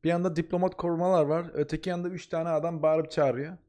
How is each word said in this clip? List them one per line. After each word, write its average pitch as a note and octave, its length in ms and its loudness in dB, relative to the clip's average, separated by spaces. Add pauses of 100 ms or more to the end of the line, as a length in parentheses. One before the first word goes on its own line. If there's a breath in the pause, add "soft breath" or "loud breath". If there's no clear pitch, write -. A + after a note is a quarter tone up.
Bir D#3+ 60 2
yanda F3 260 0
diplomat F3 420 -2
korumalar F3 480 2
var. D#3+ 280 0
Öteki D3+ 360 -2
yanda F3 200 -4
üç F3+ 180 -10
tane E3 220 -2
adam D#3+ 320 0
bağırıp D#3 300 2
çağırıyor. D3 460 0 (120)